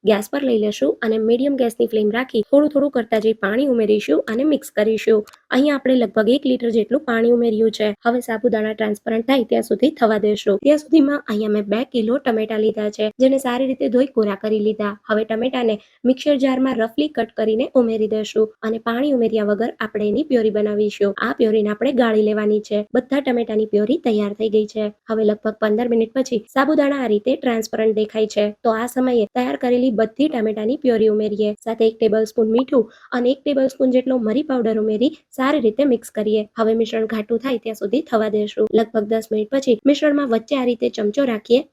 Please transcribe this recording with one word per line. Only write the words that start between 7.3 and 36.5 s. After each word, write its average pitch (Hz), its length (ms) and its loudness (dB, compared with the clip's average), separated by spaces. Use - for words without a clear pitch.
ઉમેર્યું 220 400 0
છે. 214 120 0
હવે 240 200 -2
સાબુદાણા 220 480 -2
ટ્રાન્સપરન્ટ 220 560 -4
થાય 254 220 2
ત્યાં 226 160 -2
સુધી 247 220 2
થવા 214 260 2
દેશું. 208 380 0
ત્યાં 302 180 4
સુધીમાં 285 480 2
અહીંયા 214 260 -2
મેં 202 160 -4
બે 226 80 -2
કિલો 233 320 0
ટમેટા 220 380 -2
લીધા 214 340 -2
છે, 214 100 0
જેને 269 140 4
સારી 254 240 -2
રીતે 262 240 -2
ધોઈ 277 220 2
કોરા 208 260 0
કરી 220 40 -2
લીધા. 214 260 -2
હવે 220 200 0
ટમેટાને 233 460 -2
મિક્સર 285 360 2
જારમાં 262 380 0
રફલી 285 340 -2
કટ 226 220 -4
કરીને 220 280 0
ઉમેરી 220 320 0
દેશું 214 340 0
અને 226 180 -4
પાણી 247 300 0
ઉમેર્યા 220 340 0
વગર 208 200 -2
આપણે 208 280 -4
એની 262 180 0
પ્યોરી 220 260 2
બનાવીશું. 208 560 0
આ 240 120 -2
પ્યોરીને 214 340 2
આપણે 240 280 -2
ગાળી 220 280 2
લેવાની 214 400 0
છે. 208 100 -2
બધા 254 300 0
ટમેટાની 226 460 -2
પ્યોરી 214 340 0
તૈયાર 208 320 0
થઈ 220 160 -2
ગઈ 214 180 2
છે. 214 140 -4
હવે 220 180 0
લગભગ 214 260 -2
પંદર 214 280 0
મિનિટ 226 240 0
પછી 254 240 -2
સાબુદાણા 277 500 2
આ 226 80 -2
રીતે 208 220 0
ટ્રાન્સપરન્ટ 220 680 -2
દેખાય 214 340 -2
છે. 208 120 2
તો 220 160 2
આ 240 140 -4
સમયે 247 320 2
તૈયાર 262 280 -2
કરેલી 247 360 2
બધી 226 340 0
ટમેટાની 220 500 -2
પ્યોરી 220 300 4
ઉમેરીએ. 208 380 -2
સાથે 226 240 -2
એક 226 100 -18
ટેબલસ્પૂન 220 560 2
મીઠું 254 280 2
અને 247 160 2
એક 269 100 -6
ટેબલસ્પૂન 269 540 0
જેટલો 254 200 0
મરી 262 220 0
પાવડર 226 340 0
ઉમેરી 214 280 0
સારી 269 300 0
રીતે 220 240 0
મિક્સ - 260 -4
કરીએ. 214 240 0